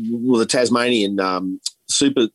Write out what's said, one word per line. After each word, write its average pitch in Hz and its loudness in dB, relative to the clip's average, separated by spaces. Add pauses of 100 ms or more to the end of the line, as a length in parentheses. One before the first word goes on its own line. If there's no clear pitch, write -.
(100)
well, 120 2
the 113 2
Tasmanian, 117 0
um, 92 -2 (280)
super, 139 2